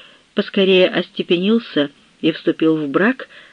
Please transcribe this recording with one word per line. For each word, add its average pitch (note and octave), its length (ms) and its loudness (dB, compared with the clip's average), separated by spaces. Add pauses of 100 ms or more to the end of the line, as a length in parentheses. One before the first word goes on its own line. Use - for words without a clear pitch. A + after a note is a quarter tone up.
(320)
поскорее F#3+ 560 2
остепенился F3+ 1040 -2 (300)
и D#3+ 100 0
вступил D#3+ 460 0
в D3+ 120 -4
брак, G3 400 -2 (240)